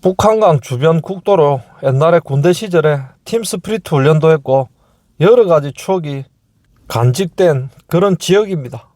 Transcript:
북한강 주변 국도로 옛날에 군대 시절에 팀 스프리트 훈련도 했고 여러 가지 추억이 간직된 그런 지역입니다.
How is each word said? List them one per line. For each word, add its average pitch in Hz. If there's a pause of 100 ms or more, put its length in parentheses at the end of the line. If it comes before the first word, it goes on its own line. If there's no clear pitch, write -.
북한강 190
주변 151
국도로 165 (200)
옛날에 147
군대 143
시절에 160 (240)
팀 233
스프리트 196
훈련도 156
했고 135 (500)
여러 220
가지 147
추억이 147 (640)
간직된 135 (160)
그런 185
지역입니다. 175